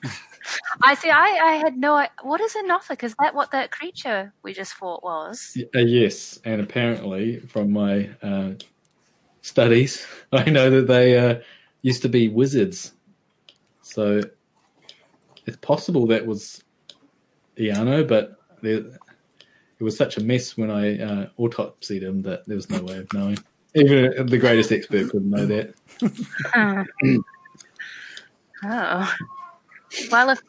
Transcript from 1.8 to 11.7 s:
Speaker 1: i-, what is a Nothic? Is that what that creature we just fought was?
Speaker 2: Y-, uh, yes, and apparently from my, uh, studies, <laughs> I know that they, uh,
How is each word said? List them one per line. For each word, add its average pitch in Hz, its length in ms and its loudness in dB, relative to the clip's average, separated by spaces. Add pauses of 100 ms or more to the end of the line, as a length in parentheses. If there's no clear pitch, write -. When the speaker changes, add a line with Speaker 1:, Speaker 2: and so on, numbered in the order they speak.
Speaker 1:
i-, 285 160 2 (140)
what 302 180 -4
is 440 140 -4
a 427 80 -6
Nothic? 349 400 -4
Is 226 160 -8
that 294 160 0
what 277 160 -2
that 262 200 -4
creature 226 720 -8
we 196 120 -14
just 190 200 -12
fought 180 300 -10
was? 175 520 -10
Speaker 2:
Y-, 127 80 -6 (120)
uh, 127 100 4
yes, 117 580 0
and 110 160 -4
apparently 107 840 -4
from 104 300 -4
my, 101 380 -2 (140)
uh, 98 280 -4 (920)
studies, 120 640 2 (140)
<laughs> - 140 -20
I 131 160 2
know 135 220 6
that 131 160 4
they, 123 300 6
uh, 120 180 4 (480)